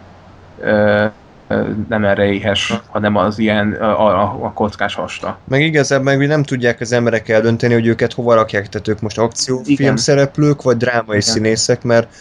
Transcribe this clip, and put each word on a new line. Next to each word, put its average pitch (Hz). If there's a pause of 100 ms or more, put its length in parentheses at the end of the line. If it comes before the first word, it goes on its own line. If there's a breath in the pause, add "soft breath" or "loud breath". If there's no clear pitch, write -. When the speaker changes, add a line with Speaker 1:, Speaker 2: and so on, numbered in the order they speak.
(600)
Speaker 1:
ö, 104 (440)
ö, 107 (260)
nem 107
erre 101
éhes, 101 (120)
hanem 104
az 101
ilyen, 107
ö, -
a, 104
a, 104
a 120
kockás 104
hasta. - (100)
Speaker 2:
Meg 135
igazából 139
meg 139
nem 151
tudják 120
az 117
emberek 117
eldönteni, 117
hogy 117
őket 117
hova 120
rakják, 110
tehát 104
ők 107
most 110
akciófilm 127
Speaker 1:
Igen. 135
Speaker 2:
szereplők, 139
vagy 123
drámai 117
Speaker 1:
Igen. 104
Speaker 2:
színészek, 110
mert 117 (120)